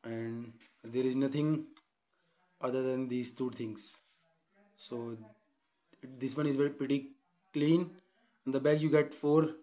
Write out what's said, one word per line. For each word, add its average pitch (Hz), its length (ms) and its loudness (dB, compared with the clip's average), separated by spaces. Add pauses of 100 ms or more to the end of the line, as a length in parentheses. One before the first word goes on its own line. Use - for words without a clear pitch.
and 117 500 -8 (300)
there 123 220 -2
is 127 100 0
nothing 147 520 0 (920)
other 131 220 -2
than 131 240 -2
these 123 240 -2
two 127 220 -4
things. 110 460 -8 (800)
So 117 400 -8 (1000)
this 135 180 -2
one 147 120 0
is 135 80 2
very 143 140 2
pretty 139 400 -2 (420)
clean. 165 360 4 (580)
In 135 40 -2
the 135 80 0
back 151 220 4
you 156 100 2
get 147 240 4
four 156 340 4 (140)